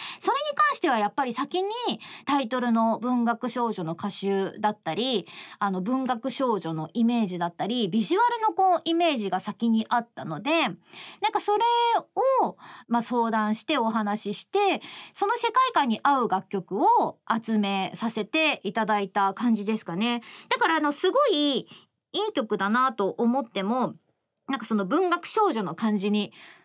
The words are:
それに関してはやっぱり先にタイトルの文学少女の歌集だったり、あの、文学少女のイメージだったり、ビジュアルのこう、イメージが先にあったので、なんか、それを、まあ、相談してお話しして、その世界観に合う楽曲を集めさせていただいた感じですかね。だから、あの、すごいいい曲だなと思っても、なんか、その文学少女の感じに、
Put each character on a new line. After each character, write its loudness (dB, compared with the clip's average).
そ 0
れ 0
に -4
関 2
し -12
て 0
は 2
や 0
っ -4
ぱ 0
り -4
先 -4
に -4
タ 2
イ -4
ト -2
ル 0
の 2
文 0
学 -2
少 -2
女 -6
の -4
歌 -6
集 -2
だ 2
っ -8
た -6
り、 -2
あ 0
の、 -2
文 0
学 -2
少 0
女 -6
の -6
イ 2
メ 4
ー 0
ジ -4
だ 0
っ -6
た -4
り、 0
ビ 2
ジ 0
ュ 2
ア 6
ル -4
の 2
こ 4
う、 0
イ 0
メ 4
ー -2
ジ -2
が 0
先 -2
に 2
あ 2
っ -2
た -14
の -6
で、 0
な 0
ん -10
か、 0
そ 0
れ 2
を、 -4
ま 2
あ、 -4
相 0
談 2
し -12
て 0
お 2
話 -2
し -14
し -16
て、 2
そ -2
の 0
世 -2
界 -2
観 4
に 0
合 4
う 0
楽 -4
曲 -4
を 4
集 0
め 0
さ -4
せ -4
て 0
い -6
た 0
だ 0
い -4
た 0
感 2
じ -2
で -2
す -8
か -6
ね。 -2
だ 2
か 2
ら、 2
あ 2
の、 2
す 0
ご 4
い 2
い -12
い -2
曲 -2
だ 0
な 2
と 0
思 0
っ -4
て -6
も、 -2
な -4
ん -4
か、 -12
そ -2
の 0
文 2
学 -2
少 2
女 -2
の -6
感 0
じ 0
に、 0